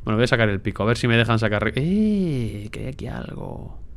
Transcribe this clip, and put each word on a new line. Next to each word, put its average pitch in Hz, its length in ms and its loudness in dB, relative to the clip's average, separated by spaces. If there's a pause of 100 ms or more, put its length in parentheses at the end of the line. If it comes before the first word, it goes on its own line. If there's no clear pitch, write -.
Bueno, 107 140 0
voy 117 60 4
a 123 40 2
sacar 117 220 4
el 98 120 0
pico, - 200 -4
a 101 60 2
ver 117 100 4
si 127 100 0
me 117 80 4
dejan 117 220 4
sacar 104 260 2
re-, 110 120 0
¡eh! 151 960 0
Que - 80 -10
hay 113 80 -6
aquí 127 180 -8
algo. - 720 -8 (200)